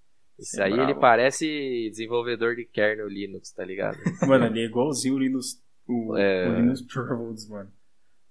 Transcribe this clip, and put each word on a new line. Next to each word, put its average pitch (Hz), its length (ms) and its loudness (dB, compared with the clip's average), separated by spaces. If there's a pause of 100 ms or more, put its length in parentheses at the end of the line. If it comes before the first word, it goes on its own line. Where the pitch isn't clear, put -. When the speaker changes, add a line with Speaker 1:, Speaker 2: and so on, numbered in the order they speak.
(380)
Speaker 1:
Esse - 180 -14
Speaker 2:
Esse - 60 -2
é - 20 4
Speaker 1:
aí, 98 80 4
ele 123 140 2
Speaker 2:
brabo. 143 160 0
Speaker 1:
parece 131 880 2
desenvolvedor 117 680 -2
de 120 80 -8
kernel 107 460 0
Linux, 98 420 -10
tá 92 140 -10
ligado? 98 320 -4
Speaker 2:
<laughs> - 280 -4
Mano, 131 200 6
ele 113 160 0
é - 20 0
igualzinho 127 520 0
o 135 40 -2
Linus, 131 420 -2 (240)
o, 113 300 -2
Speaker 1:
É. 95 320 2
Speaker 2:
o 113 140 0
Linus 131 260 2
Torvalds, 117 600 -6
mano. 101 200 -12 (600)